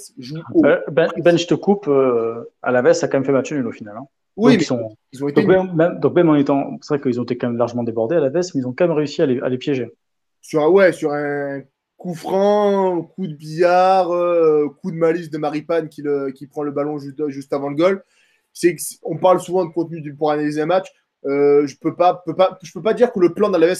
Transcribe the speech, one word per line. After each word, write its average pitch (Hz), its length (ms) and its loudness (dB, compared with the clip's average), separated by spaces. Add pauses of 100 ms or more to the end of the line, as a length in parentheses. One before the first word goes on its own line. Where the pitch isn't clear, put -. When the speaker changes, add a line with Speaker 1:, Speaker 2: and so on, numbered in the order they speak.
(180)
Speaker 1:
jouent 135 240 -12 (120)
haut. 160 100 6
Speaker 2:
Euh, 143 160 4 (100)
Ben, 160 280 2
Ben, 170 180 4
je - 100 -2
te 160 80 0
coupe, 196 340 0
euh, 117 560 0 (180)
Alavés 123 300 2 (100)
a 135 60 -2
quand 139 100 0
même 135 60 -2
fait 139 80 0
match 131 200 0
nul 131 140 -4
au 107 60 -6
final, 104 260 -16
hein. 139 80 -14 (300)
Speaker 1:
Oui, 233 160 6
Speaker 2:
Donc, 208 60 4
Speaker 1:
mais 165 40 -2
Speaker 2:
ils - 40 -2
sont, 113 300 -6 (160)
Speaker 1:
ils 135 120 -10
ont 143 40 -4
été 143 140 2
Speaker 2:
donc 139 80 2
Speaker 1:
nuls. 190 80 6
Speaker 2:
même, 185 180 -2
même, 170 240 2
donc 131 140 0
même 170 160 4
en 147 60 6
étant, 139 440 0
c'est - 140 -4
vrai 143 80 -4
qu'ils 123 180 -2
ont 120 40 -6
été 127 120 -4
quand 123 120 -4
même 120 100 -4
largement 120 240 -2
débordés, 113 340 -2
Alavés, 147 240 0 (140)
mais 139 60 -2
ils 123 60 -4
ont 127 60 -6
quand 175 160 0
même 156 80 -2
réussi 147 240 -4
à 156 60 2
les, 131 140 -2
à 131 100 -4
les 127 80 -4
piéger. 127 320 -4 (500)
Speaker 1:
Sur 151 220 -2
un, 156 60 2
ouais, 185 240 6
sur 147 200 -4
un 143 480 -6 (380)
coup 180 160 -10
franc, 196 880 0
coup 185 240 -10
de 156 80 -10
billard, 175 800 2
euh, 165 560 2 (120)
coup 185 100 -8
de 160 60 -8
malice 165 320 0
de 147 80 -10
Maripane 151 540 -4
qui - 100 -18
le, 143 300 -4
qui 135 160 -16
prend 151 160 -10
le 147 80 -4
ballon 147 260 -4
juste, 143 320 -8
juste 139 240 -10
avant 139 160 -4
le 143 80 -6
goal. 196 280 0 (500)
C'est 175 200 0
que 147 60 -14
c-, - 220 -12
on 160 160 -8
parle 185 200 4
souvent 175 280 -2
de 165 40 -14
contenu 165 300 -6
du, 143 140 -12
pour 151 160 -2
analyser 151 320 -2
un 151 40 -2
match. 185 200 -2 (400)
Euh, 143 400 4
je 135 100 -14
peux 160 180 -4
pas, 175 300 2
peux 160 100 -8
pas, 185 280 0
je - 100 -18
peux 180 80 -14
pas 214 140 0
dire 226 180 2
que 190 80 -4
le 170 140 4
plan 208 160 0
d'Alavés 175 300 4